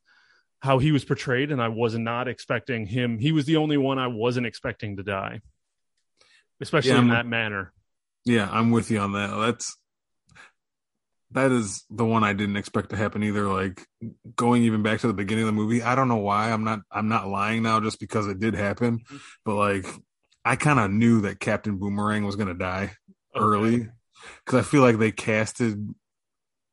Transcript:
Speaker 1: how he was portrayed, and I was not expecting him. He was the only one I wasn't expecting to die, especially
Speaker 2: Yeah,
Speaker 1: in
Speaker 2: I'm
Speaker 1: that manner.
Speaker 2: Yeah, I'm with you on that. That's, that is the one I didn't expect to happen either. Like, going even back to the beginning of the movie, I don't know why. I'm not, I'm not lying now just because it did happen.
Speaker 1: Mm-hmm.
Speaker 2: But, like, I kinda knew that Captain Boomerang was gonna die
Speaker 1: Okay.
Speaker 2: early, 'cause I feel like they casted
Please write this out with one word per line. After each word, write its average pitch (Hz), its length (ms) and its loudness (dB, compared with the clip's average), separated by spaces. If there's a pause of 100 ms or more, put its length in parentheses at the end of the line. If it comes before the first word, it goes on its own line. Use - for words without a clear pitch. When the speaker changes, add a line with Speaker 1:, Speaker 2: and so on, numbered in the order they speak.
(600)
Speaker 1:
how 135 180 4
he 151 140 2
was 135 120 2
portrayed, 139 480 -2
and 131 80 -2
I 117 80 0
was 113 300 -2
not 120 280 -4
expecting 117 600 -6
him. 117 320 -2
He 147 140 0
was 151 120 2
the 156 120 2
only 151 200 2
one 135 220 0
I 131 80 -2
wasn't 120 400 -2
expecting 107 500 -8
to 98 60 -10
die, 104 400 -6 (1160)
especially 135 340 2
Speaker 2:
Yeah, 123 80 6
Speaker 1:
in 123 40 6
Speaker 2:
I'm 120 60 6
Speaker 1:
that 117 160 2
manner. 107 480 -4 (500)
Speaker 2:
Yeah, 113 260 2
I'm 113 200 2
with 113 200 2
you 110 80 0
on 101 140 -2
that. 101 160 -2
That's, 107 480 -4 (1600)
that 131 200 2
is 107 360 -2
the 107 160 -4
one 113 200 2
I 101 80 2
didn't 101 240 -2
expect 101 340 -6
to 101 60 -8
happen 104 260 -2
either. 104 240 -2
Like, 95 400 -4 (500)
going 120 280 4
even 110 180 2
back 107 180 0
to 127 60 0
the 110 80 2
beginning 107 300 -2
of - 20 0
the 107 60 0
movie, 107 280 0
I 117 140 0
don't 131 140 2
know 120 80 2
why. 104 340 0
I'm 110 140 -2
not, 110 160 -4 (100)
I'm 107 180 -2
not 104 200 0
lying 104 340 0
now 113 180 2
just 107 200 -4
because 107 260 -2
it 98 140 -6
did 107 140 0
happen. 110 440 0
Speaker 1:
Mm-hmm. 135 180 -20 (280)
Speaker 2:
But, 107 100 -2
like, 101 320 0 (580)
I 123 120 0
kinda 131 320 2
knew 113 340 4
that 98 180 -4
Captain 104 380 -2
Boomerang 104 460 -2
was 98 120 -4
gonna 98 180 -4
die 92 420 -6 (380)
Speaker 1:
Okay. 107 100 0
Speaker 2:
early, 107 440 2 (560)
'cause 127 140 2
I 113 40 4
feel 139 200 4
like 117 160 6
they 110 140 2
casted 107 840 -2 (800)